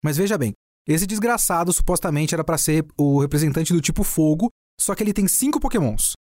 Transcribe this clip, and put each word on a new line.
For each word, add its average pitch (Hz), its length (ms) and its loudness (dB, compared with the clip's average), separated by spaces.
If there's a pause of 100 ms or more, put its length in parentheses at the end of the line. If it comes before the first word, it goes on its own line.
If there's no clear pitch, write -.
Mas 147 120 0
veja 196 220 0
bem, 117 160 -2 (340)
esse 160 200 0
desgraçado 202 640 0
supostamente 160 600 0
era 160 80 -2
pra 160 140 -2
ser 156 280 0 (100)
o 143 240 2
representante 151 540 0
do 165 80 2
tipo - 220 0
fogo, 160 460 2 (300)
só - 140 -2
que - 80 -4
ele 214 120 0
tem 196 140 0
cinco 294 320 0
Pokémons 151 640 0